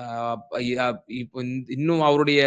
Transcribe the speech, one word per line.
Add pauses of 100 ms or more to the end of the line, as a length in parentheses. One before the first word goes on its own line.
(280)
அப்-,
ஐ-,
அப்-, (100)
இப்ப
இன்-,
இன்னும்
அவருடைய